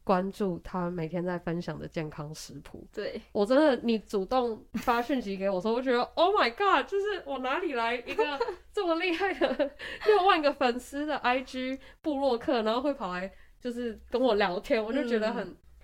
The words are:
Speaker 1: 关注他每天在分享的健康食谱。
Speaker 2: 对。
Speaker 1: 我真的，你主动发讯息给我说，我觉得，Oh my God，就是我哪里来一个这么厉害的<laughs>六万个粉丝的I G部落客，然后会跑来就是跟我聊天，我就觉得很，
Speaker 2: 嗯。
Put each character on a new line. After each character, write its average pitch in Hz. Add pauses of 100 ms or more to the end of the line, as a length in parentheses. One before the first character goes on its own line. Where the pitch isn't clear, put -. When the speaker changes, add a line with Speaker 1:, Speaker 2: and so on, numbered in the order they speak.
Speaker 1:
关 196
注 185
他 175
每 170
天 175
在 180
分 170
享 151
的 151
健 156
康 151
食 -
谱。 -
Speaker 2:
对。 - (140)
Speaker 1:
我 202
真 254
的， 302
你 226
主 196
动 240 (120)
发 240
讯 247
息 196
给 190
我 190
说， 214
我 240
觉 262
得， 240
Oh 359
my 294
God， 349
就 392
是 392
我 277
哪 262
里 349
来 233
一 254
个 294 (320)
这 403
么 330
厉 349
害 381
的 277 (100)
<laughs> -
六 403
万 359
个 285
粉 247
丝 285
的 294
I 247
G 254 (220)
部 294
落 269
客， 240
然 220
后 254
会 285
跑 196
来 185 (280)
就 247
是 233 (140)
跟 240
我 247
聊 196
天， 220
我 226
就 277
觉 233
得 220
很， 202
Speaker 2:
嗯。 170 (280)